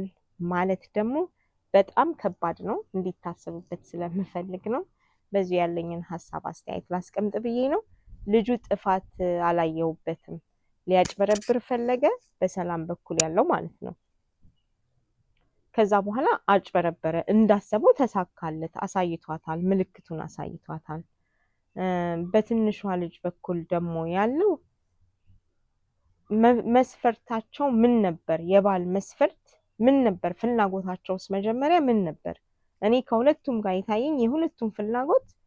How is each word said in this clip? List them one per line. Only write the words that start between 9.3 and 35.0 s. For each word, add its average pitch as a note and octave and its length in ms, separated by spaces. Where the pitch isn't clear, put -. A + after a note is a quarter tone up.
አላየሁበትም። E3 920
ሊያጭበረብር G3 720
ፈለገ፣ B3 420
በሰላም F3 500
በኩል E3+ 340
ያለው E3 260
ማለት - 340
ነው። - 140
ከዛ G#3 260
በኋላ A3 280
አጭበረበረ፣ E3+ 680
እንዳሰበው G#3+ 680
ተሳካለት፣ E3+ 840
አሳይቷታል፣ E3 840
ምልክቱን F#3 580
አሳይቷታል። D#3+ 800
እ፣ F#3 100
በትንሿ G#3+ 420
ልጅ F3 240
በኩል F3 460
ደግሞ E3+ 280
ያለው B3 420
መ-፣ A3+ 400
መስፈርታቸው A#3+ 1000
ምን A#3+ 300
ነበር? E3 440
የባል F#3+ 400
መስፈርት G3 580
ምን B3+ 240
ነበር? F3+ 320
ፍላጎታቸውስ F#3+ 960
መጀመሪያ A#3+ 480
ምን B3 240
ነበር? - 320
እኔ G#3+ 200
ከሁለቱም B3 580
ጋር G3 140
የታየኝ A3 440
የሁለቱም B3 540
ፍላጎት B3 560